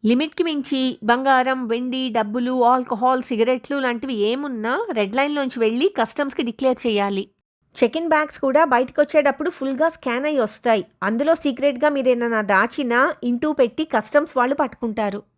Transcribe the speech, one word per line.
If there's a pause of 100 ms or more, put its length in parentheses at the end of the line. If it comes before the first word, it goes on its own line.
లిమిట్‌కి
మించి (220)
బంగారం,
వెండి,
డబ్బులు, (120)
ఆల్కహాల్,
సిగరెట్లు
లాంటివి
ఏమున్నా (180)
రెడ్
లైన్‌లోంచి
వెళ్ళి
కస్టమ్స్‌కి
డిక్లేర్
చేయాలి. (520)
చెక్
ఇన్
బ్యాగ్స్
కూడా
బయటకు
వచ్చేటప్పుడు
ఫుల్గా
స్కాన్
అయ్యి
వస్తాయి. (200)
అందులో
సీక్రెట్గా
మీరేమైనా
దాచినా (240)
ఇంటూ
పెట్టి
కస్టమ్స్
వాళ్ళు
పట్టుకుంటారు. (180)